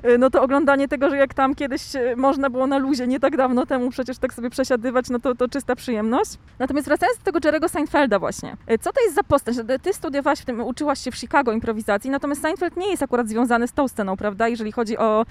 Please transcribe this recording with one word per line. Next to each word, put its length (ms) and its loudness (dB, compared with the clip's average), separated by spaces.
e, 160 6
no 120 6
to 120 4
oglądanie 460 4
tego, 220 2
że 60 0
jak 180 2
tam 200 2
kiedyś, 420 -6
e, 200 0
można 340 2
było 160 0
na 120 2
luzie, 280 0
nie 140 0
tak 160 2
dawno 300 2
temu 240 -2
przecież 280 -6
tak 160 -4
sobie 160 -6
przesiadywać, 600 0
no 80 0
to, 160 -2
to 140 0
czysta 280 -4
przyjemność. 540 -2
Natomiast 300 -2
wracając 300 0
do 60 -10
tego 140 0
Jerry'ego 300 2
Seinfelda 500 2
właśnie. 380 -8
E, 120 2
co 140 -4
to 80 0
jest 140 2
za 80 0
postać? 340 0
Ty 100 -2
studiowałaś 480 -2
w 40 -18
tym, 160 -6
uczyłaś 380 -2
się 120 -8
w 60 -8
Chicago 360 0
improwizacji, 580 -2
natomiast 320 -4
Seinfeld 340 -2
nie 140 -2
jest 120 -2
akurat 260 0
związany 400 2
z 40 -18
tą 160 0
sceną, 280 -4
prawda? 320 -2
Jeżeli 240 -4
chodzi 260 -2
o, 320 4